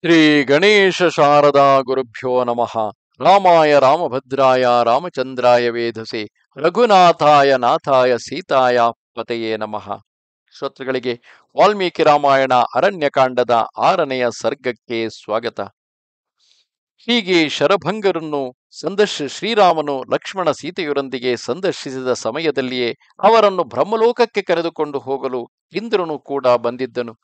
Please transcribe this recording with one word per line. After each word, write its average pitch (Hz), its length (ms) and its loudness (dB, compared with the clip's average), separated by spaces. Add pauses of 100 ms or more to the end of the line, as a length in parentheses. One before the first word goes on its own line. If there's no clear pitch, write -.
ಶ್ರೀ 156 400 4
ಗಣೇಶ 185 580 2
ಶಾರದಾ 143 760 4
ಗುರುಭ್ಯೋ 127 640 -4
ನಮಃ. 113 460 -4 (300)
ರಾಮಾಯ 165 580 6
ರಾಮಭದ್ರಾಯ 131 880 2 (180)
ರಾಮಚಂದ್ರಾಯ 123 840 0
ವೇಧಸೆ 113 560 -8 (300)
ರಘುನಾಥಾಯ 165 1000 4
ನಾಥಾಯ 127 600 2
ಸೀತಾಯ 127 640 -2 (360)
ಪತಯೇ 113 420 -6
ನಮಃ. 104 420 -10 (560)
ಶ್ರೋತೃಗಳಿಗೆ 131 680 -8 (360)
ವಾಲ್ಮೀಕಿ 185 460 2
ರಾಮಾಯಣ 139 500 2 (220)
ಅರಣ್ಯಕಾಂಡದ 127 920 0 (120)
ಆರನೆಯ 135 480 0 (140)
ಸರ್ಗಕ್ಕೆ 117 680 -6
ಸ್ವಾಗತ. 110 520 -8 (1500)
ಹೀಗೆ 180 400 0
ಶರಭಂಗರನ್ನು 160 1080 -2 (260)
ಸಂದರ್ಶ-, 185 480 -4
ಶ್ರೀರಾಮನು 165 840 0
ಲಕ್ಷ್ಮಣ 165 380 -4
ಸೀತೆಯರೊಂದಿಗೆ 139 840 -4
ಸಂದರ್ಶಿಸಿದ 131 760 -6
ಸಮಯದಲ್ಲಿಯೇ 127 840 -4 (280)
ಅವರನ್ನು 202 420 4
ಬ್ರಹ್ಮಲೋಕಕ್ಕೆ 214 800 -2
ಕರೆದುಕೊಂಡು 160 560 -4
ಹೋಗಲು 127 500 -6 (240)
ಇಂದ್ರನು 185 460 -4
ಕೂಡ 139 280 -4
ಬಂದಿದ್ದನು. 120 760 -2